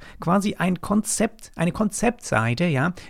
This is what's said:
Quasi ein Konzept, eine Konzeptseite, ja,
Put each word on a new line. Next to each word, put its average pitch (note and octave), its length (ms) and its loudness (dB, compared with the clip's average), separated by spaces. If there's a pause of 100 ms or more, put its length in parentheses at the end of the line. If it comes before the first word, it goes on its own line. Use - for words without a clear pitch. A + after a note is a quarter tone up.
(200)
Quasi G3 360 2
ein F3+ 260 0
Konzept, - 720 -2
eine E3+ 160 0
Konzeptseite, F3 960 0
ja, D3+ 260 2 (180)